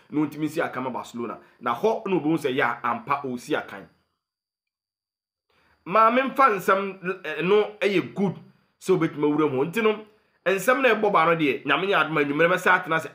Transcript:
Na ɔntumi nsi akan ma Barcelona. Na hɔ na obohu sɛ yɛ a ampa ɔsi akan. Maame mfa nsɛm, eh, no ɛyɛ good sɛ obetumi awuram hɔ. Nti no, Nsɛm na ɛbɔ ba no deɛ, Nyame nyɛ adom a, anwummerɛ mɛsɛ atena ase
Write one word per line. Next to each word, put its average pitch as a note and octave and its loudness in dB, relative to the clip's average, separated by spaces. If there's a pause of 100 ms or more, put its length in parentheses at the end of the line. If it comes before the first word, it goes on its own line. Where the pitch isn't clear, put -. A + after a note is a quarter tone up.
(120)
Na C#3+ 0
ɔntumi D3 -4
nsi D3+ -4
akan C3 -6
ma C3 -4
Barcelona. A2 -10 (220)
Na A#2+ -2
hɔ - -2
na F#3+ 0
obohu D3+ 0
sɛ C3+ -2
yɛ C#3+ 0
a A#2+ 0
ampa A#2 -4
ɔsi C3 -6
akan. G2+ -10 (2000)
Maame A3 4
mfa C4+ 4
nsɛm, F#3+ -2
eh, D3+ -8
no G#3 2
ɛyɛ F#3 0
good F#3+ -2 (460)
sɛ F3+ 2
obetumi D#3 -2
awuram D3 2
hɔ. C3 0
Nti A3 -2
no, G#3+ 0 (400)
Nsɛm G3 2
na C4 4
ɛbɔ G#3+ 0
ba E3 4
no E3+ 4
deɛ, D3 0
Nyame D#3 2
nyɛ G3 2
adom D3+ 0
a, D3 2
anwummerɛ D3 2
mɛsɛ F3+ 0
atena F3+ 2
ase - -6